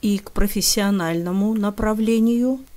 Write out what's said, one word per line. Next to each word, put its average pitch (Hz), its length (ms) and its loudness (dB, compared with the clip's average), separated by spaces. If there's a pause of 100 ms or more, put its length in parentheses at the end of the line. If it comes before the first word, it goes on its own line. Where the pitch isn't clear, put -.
и 202 160 0
к - 140 -16
профессиональному 196 1200 0
направлению, 226 1080 0 (160)